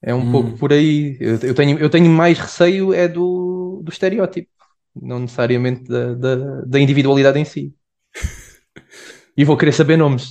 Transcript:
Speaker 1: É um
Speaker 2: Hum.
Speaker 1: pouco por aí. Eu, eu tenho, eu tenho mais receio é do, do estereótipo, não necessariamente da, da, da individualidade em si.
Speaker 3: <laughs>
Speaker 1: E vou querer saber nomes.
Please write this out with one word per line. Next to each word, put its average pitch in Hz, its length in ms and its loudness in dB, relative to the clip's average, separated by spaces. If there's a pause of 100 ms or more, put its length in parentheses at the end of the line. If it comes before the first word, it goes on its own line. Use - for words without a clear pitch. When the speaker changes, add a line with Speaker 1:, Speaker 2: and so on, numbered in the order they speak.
Speaker 1:
É 117 120 -4
um 117 100 -2
Speaker 2:
Hum. - 20 -2
Speaker 1:
pouco 120 300 0
por 143 160 0
aí. 147 480 2
Eu, 113 220 -2
eu 123 120 -2
tenho, 143 240 2
eu 151 120 0
tenho 170 200 6
mais 165 280 4
receio 190 560 0
é 175 140 0
do, 180 760 -6
do 160 80 -12
estereótipo, 185 560 -4 (460)
não 123 260 -10
necessariamente 123 640 -2
da, 123 300 -4
da, 131 220 -2 (280)
da 131 160 0
individualidade 139 580 4
em 151 60 0
si. 143 300 -12 (380)
Speaker 3:
<laughs> - 1200 -16
Speaker 1:
E 143 80 4
vou 143 120 4
querer 151 160 2
saber 156 240 2
nomes. 143 340 2